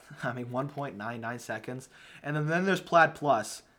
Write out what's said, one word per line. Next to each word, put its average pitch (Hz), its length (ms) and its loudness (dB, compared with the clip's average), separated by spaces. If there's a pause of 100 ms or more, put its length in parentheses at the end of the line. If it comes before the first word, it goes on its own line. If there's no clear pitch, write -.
<laughs> - 200 -14
I 123 100 -4
mean, 123 180 -8
one 131 160 -2
point 139 300 -8
nine 113 240 -8
nine 117 180 -6
seconds. 120 500 -8 (340)
And 147 120 -4
then, 151 120 0
then 175 180 2
there's 185 160 2
Plaid 160 340 6
Plus. 131 460 0 (180)